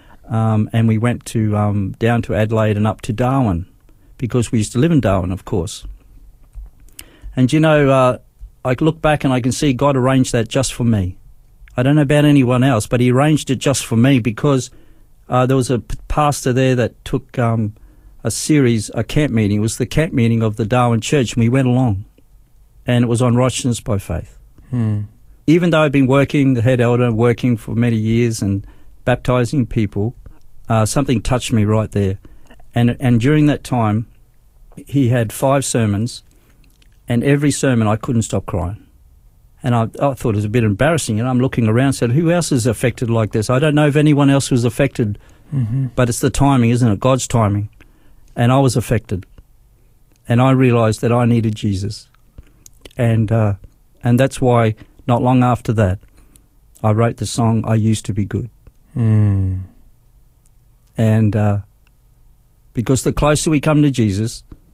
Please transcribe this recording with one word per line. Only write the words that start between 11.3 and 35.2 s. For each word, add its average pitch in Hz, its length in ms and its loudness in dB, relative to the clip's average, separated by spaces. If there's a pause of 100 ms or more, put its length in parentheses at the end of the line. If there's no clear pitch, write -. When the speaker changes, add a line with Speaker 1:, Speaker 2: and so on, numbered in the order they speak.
Speaker 1:
I 123 80 0
don't 139 120 2
know 151 60 4
about 147 240 2
anyone 127 380 4
else, 127 220 2
but 123 140 -2
He 123 120 2
arranged 143 380 0
it 127 80 -2
just - 280 -2
for 123 100 -4
me 127 240 4
because, 123 520 -2 (580)
uh, 127 160 0
there 135 120 2
was 127 120 -2
a 123 100 0
p-, - 180 -10 (100)
pastor 147 460 -2
there 131 220 2
that 117 300 -4
took, - 340 -8
um, 113 340 -2 (500)
a 117 80 -4
series, 123 640 0
a 120 100 -2
camp 143 300 -2
meeting. 104 240 0
It 104 40 -2
was 110 160 -4
the 123 80 -4
camp 156 280 -2
meeting 117 280 2
of 110 140 -2
the 113 100 -4
Darwin 120 360 0
Church, 131 320 -2
and 120 80 0
we 117 80 2
went 131 180 0
along. 123 380 0 (800)
And 123 180 2
it 123 40 -2
was 113 140 0
on 120 140 2
righteousness 123 460 -2
by 104 160 -4
faith. - 400 -10 (320)
Speaker 2:
Hmm. 110 320 -4 (460)
Speaker 1:
Even 170 240 4
though 160 100 4
I've 151 100 2
been 135 160 2
working, 139 460 2
the 120 80 -2
head 123 180 2
elder, 120 320 2
working 117 460 0
for - 180 -8
many 117 220 0
years 113 440 0
and 98 240 -2 (380)
baptizing 123 640 -2
people, 107 500 -4 (540)
uh, 110 160 2
something 135 360 -2
touched - 300 -2
me 107 140 2
right 107 260 0
there. 98 280 -2 (560)
And, 120 240 2
and 120 200 2
during 151 280 2
that 139 160 -2
time, 113 440 -2 (680)
he 135 340 -2
had 117 240 0